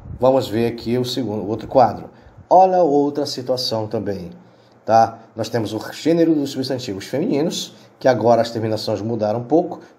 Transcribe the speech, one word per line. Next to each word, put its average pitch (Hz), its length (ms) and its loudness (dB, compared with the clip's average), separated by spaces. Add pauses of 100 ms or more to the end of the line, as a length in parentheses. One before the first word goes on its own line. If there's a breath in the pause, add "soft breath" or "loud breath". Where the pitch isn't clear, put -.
(200)
Vamos 127 280 2
ver 113 200 0
aqui 117 300 -4
o 127 60 0
segundo, 110 380 -4
o 90 60 -6
outro 110 200 -6
quadro. 101 440 2 (360 soft breath)
Olha 185 360 6
outra 143 420 2
situação 123 640 -4
também, 98 420 -6 (560 soft breath)
tá? 113 340 4 (160 loud breath)
Nós 113 140 -6
temos 110 240 -4
o 110 60 -6 (120)
gênero 165 420 2
dos 139 180 -2
substantivos 127 540 -6
femininos, 151 720 -4 (220 loud breath)
que - 100 -2
agora 117 340 4
as 117 80 -4
terminações 110 500 -4
mudaram 107 400 -4
um 120 40 -6
pouco. 165 360 0 (200 loud breath)